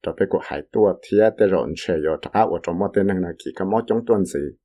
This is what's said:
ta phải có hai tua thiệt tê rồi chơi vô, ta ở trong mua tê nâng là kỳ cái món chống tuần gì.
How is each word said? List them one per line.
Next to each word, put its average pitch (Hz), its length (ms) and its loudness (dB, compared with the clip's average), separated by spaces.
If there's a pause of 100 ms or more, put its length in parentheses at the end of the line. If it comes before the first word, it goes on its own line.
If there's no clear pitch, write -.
ta - 140 -4
phải 95 120 0
có - 140 0
hai 73 180 -8 (100)
tua 104 220 4 (160)
thiệt 107 300 4
tê 107 80 6
rồi 78 280 0
chơi 87 220 -4
vô, 76 340 -4
ta 104 100 0
ở 87 220 0
trong 85 160 -4
mua 101 160 0
tê 98 80 2
nâng 98 140 0
là 90 120 -2 (160)
kỳ - 100 -8
cái 95 160 -4
món 113 160 0
chống 113 200 -2
tuần 104 180 2
gì. 71 140 -6 (260)